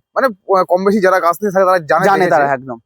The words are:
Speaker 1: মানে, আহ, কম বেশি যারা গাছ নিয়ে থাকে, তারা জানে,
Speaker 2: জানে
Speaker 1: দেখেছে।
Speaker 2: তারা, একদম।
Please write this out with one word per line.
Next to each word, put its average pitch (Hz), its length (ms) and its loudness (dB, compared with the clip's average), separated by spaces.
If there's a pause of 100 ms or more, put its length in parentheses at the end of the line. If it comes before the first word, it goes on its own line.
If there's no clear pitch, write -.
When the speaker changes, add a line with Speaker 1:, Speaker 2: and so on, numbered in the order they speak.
(140)
Speaker 1:
মানে, 240 140 0
আহ, 190 400 -2
কম 180 160 0
বেশি 202 160 2
যারা 185 200 2
গাছ 170 160 0
নিয়ে 208 160 -6
থাকে, 190 140 0
তারা 185 140 2
জানে, 156 260 0
Speaker 2:
জানে 196 120 2
Speaker 1:
দেখেছে। 180 140 0
Speaker 2:
তারা, 147 220 2
একদম। 127 320 -8